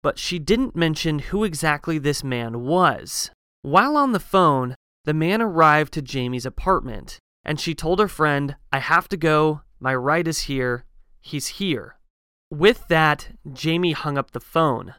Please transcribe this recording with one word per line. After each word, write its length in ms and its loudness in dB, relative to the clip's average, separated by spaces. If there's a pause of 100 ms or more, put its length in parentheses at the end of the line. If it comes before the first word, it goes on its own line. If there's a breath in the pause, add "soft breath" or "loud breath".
but 160 -2
she 220 -6
didn't 360 0
mention 440 0
who 240 -2
exactly 560 -2
this 240 -2
man 400 -4
was. 680 0 (320)
While 340 2
on 180 2
the 60 0
phone, 540 2 (320)
the 80 0
man 300 0
arrived 500 4
to 80 -6
Jamie's 440 -6
apartment, 760 -4 (260)
and 140 -4
she 160 -4
told 240 0
her 80 4
friend, 480 0 (160)
"I 80 0
have 300 2
to 80 -4
go, 440 2 (180)
my 140 -2
ride 340 0
is 220 -4
here, 360 -2 (360)
he's 400 -8
here." 360 -4 (540)
With 360 2
that, 420 2 (220)
Jamie 420 0
hung 220 -4
up 140 -2
the 100 -10
phone. 600 0